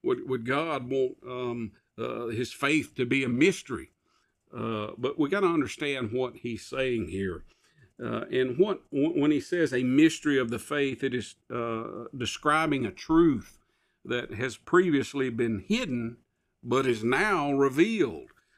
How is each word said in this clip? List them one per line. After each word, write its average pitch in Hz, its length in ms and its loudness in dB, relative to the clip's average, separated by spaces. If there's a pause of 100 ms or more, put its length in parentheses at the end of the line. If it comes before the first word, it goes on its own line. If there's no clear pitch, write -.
would, 127 260 0
would 123 160 -2
God 139 440 -2
want, 131 280 0 (100)
um, 123 440 -6 (260)
uh, 117 300 -6
his 117 240 -4
faith 147 440 0
to 127 100 0
be 135 180 2
a 123 60 -2
mystery?" 127 640 2 (600)
Uh, 110 460 -6
but 131 220 -4
we 143 100 2
gotta 196 180 2
understand 139 640 -2
what 123 260 -2
he's 113 280 -8
saying 127 440 -2
here. 95 360 -4 (560)
Uh, 113 300 -4
and 127 260 0
what, 196 340 -2
w-, 147 280 0
when 147 100 4
he 147 100 2
says 160 340 -2
a 127 100 0
mystery 143 560 4
of 123 100 -2
the 113 80 -4
faith, 135 460 -2
it 131 100 0
is, 120 220 -6 (180)
uh, 117 520 -6 (120)
describing 147 680 0
a 101 60 -4
truth 160 680 4 (460)
that 120 280 -4
has 120 220 -4
previously 143 760 2
been 113 300 0
hidden, 120 580 -2 (460)
but 131 240 2
is 110 160 0
now 147 500 2
revealed. 139 760 2 (280)